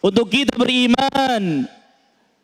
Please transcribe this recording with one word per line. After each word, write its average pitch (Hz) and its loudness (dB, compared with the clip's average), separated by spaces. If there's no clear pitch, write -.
untuk 202 2
kita 262 0
beriman 247 0